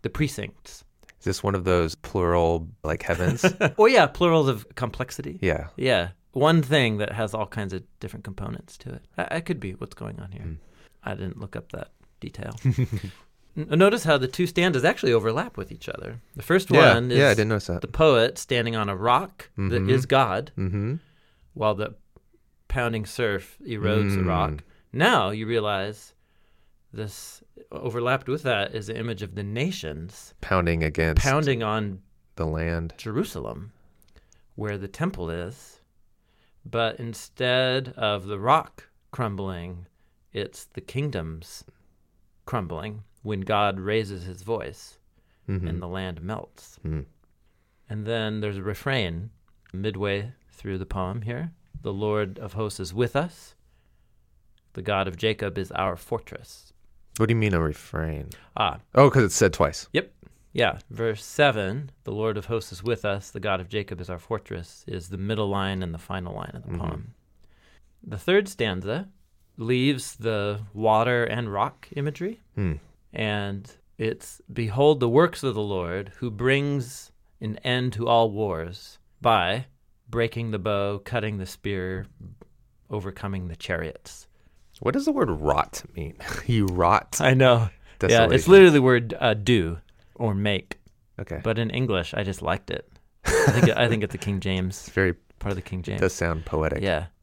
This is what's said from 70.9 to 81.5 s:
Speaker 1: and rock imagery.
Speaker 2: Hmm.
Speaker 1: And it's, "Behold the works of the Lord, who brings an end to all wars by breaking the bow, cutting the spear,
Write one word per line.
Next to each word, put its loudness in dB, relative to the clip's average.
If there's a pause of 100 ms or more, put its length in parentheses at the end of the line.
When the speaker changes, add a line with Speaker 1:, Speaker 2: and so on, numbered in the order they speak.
Speaker 1:
and -4
rock -2
imagery. -6 (120)
Speaker 2:
Hmm. 0 (380)
Speaker 1:
And -6 (220)
it's, -6 (100)
"Behold 4
the 2
works 4
of -2
the -2
Lord, -4
who -6
brings -2 (300)
an -6
end 0
to -4
all 4
wars -6 (240)
by 2 (420)
breaking -2
the -4
bow, -2
cutting -4
the -6
spear, -6 (840)